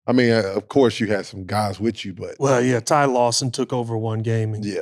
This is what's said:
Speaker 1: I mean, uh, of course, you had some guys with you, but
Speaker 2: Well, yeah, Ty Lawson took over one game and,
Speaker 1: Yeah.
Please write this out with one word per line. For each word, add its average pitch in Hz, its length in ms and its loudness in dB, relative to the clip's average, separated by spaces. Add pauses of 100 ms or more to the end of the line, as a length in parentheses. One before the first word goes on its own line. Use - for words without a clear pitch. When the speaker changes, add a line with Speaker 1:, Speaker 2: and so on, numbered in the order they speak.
Speaker 1:
I 117 60 2
mean, 123 180 6
uh, 104 240 2
of 104 120 -4
course, 123 320 4
you 107 80 0
had 101 180 -2
some 95 200 -12
guys 101 340 -2
with 107 240 -4
you, 98 100 -10
but 90 260 -12
Speaker 2:
Well, 135 240 2
yeah, 127 160 2
Ty 143 260 2
Lawson 123 460 0
took 123 200 -4
over 117 260 -4
one 110 220 -4
game 110 340 -2
and, 104 120 -6
Speaker 1:
Yeah. 95 160 -4